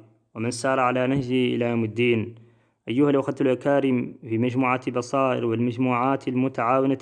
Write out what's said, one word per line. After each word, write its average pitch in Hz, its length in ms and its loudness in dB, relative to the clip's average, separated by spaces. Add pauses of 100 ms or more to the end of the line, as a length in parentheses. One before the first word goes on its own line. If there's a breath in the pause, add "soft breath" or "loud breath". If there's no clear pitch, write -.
(340)
ومن 113 160 -4
سار 131 300 0
على 127 260 2
نهجه 127 480 0
إلى 120 100 -2
يوم 117 200 0
الدين. 113 500 0 (540 soft breath)
أيها 143 220 2
الأخوة 139 300 0
الأكارم، 131 840 0
في 113 160 -4
مجموعة 127 520 0
بصائر 123 540 0
والمجموعات 123 840 0
المتعاونة 131 720 0